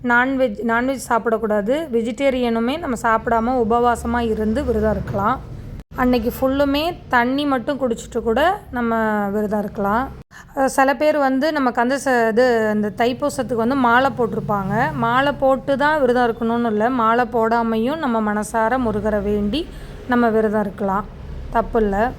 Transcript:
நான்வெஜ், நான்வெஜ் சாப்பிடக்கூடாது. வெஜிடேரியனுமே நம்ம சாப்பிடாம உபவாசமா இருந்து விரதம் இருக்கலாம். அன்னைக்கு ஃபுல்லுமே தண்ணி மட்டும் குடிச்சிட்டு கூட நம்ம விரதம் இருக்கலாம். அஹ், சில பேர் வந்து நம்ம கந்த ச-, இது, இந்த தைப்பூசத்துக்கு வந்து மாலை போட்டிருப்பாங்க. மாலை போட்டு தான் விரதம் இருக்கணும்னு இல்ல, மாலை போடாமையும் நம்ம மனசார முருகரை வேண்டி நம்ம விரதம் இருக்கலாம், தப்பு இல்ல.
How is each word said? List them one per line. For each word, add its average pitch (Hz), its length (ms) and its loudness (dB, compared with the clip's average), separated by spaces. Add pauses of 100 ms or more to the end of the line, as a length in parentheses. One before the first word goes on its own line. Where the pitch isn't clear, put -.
நான்வெஜ், 247 640 2
நான்வெஜ் 240 320 0 (100)
சாப்பிடக்கூடாது. 226 800 0
வெஜிடேரியனுமே 240 880 0
நம்ம 285 220 -4
சாப்பிடாம 233 600 2
உபவாசமா 240 560 2
இருந்து 220 440 0
விரதம் 214 280 0
இருக்கலாம். 202 600 -2 (440)
அன்னைக்கு 247 460 0
ஃபுல்லுமே 285 560 0 (120)
தண்ணி 254 360 2
மட்டும் 269 340 -2
குடிச்சிட்டு 233 420 -4
கூட 302 400 0 (100)
நம்ம 220 580 0
விரதம் 208 300 -2
இருக்கலாம். 208 500 -2 (460)
அஹ், 269 100 2
சில 269 300 2
பேர் 302 220 2
வந்து 269 340 2
நம்ம 269 200 0
கந்த 247 340 0
ச-, 240 240 4
இது, 226 440 4
இந்த 208 240 0
தைப்பூசத்துக்கு 254 560 0
வந்து 233 220 2
மாலை 254 420 4
போட்டிருப்பாங்க. 214 760 0
மாலை 254 380 2
போட்டு 269 460 0
தான் 294 220 2
விரதம் 247 320 2
இருக்கணும்னு 233 340 -2
இல்ல, 214 240 0
மாலை 240 360 2
போடாமையும் 226 720 0
நம்ம 226 360 0
மனசார 220 440 0
முருகரை 214 440 0
வேண்டி 208 460 -2 (400)
நம்ம 240 220 4
விரதம் 214 320 2
இருக்கலாம், 196 440 -4 (460)
தப்பு 226 300 0
இல்ல. 208 380 0